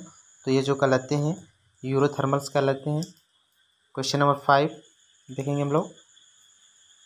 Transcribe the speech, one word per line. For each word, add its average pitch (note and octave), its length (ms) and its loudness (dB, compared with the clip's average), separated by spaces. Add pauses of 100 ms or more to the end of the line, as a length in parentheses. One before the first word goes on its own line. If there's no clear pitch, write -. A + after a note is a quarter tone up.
(460)
तो C3+ 60 0
ये C3+ 100 4
जो C3+ 140 0
कहलाते C3+ 400 2
हैं, D3 200 -2 (500)
यूरोथर्मल्स C#3 640 0
कहलाते C3+ 400 0
हैं। D3+ 140 -4 (920)
क्वेश्चन C#3 240 -2
नंबर C#3+ 260 2
फ़ाइव C#3+ 360 4 (500)
देखेंगे C#3 300 -4
हम C#3+ 100 -2
लोग, F3 200 0 (1160)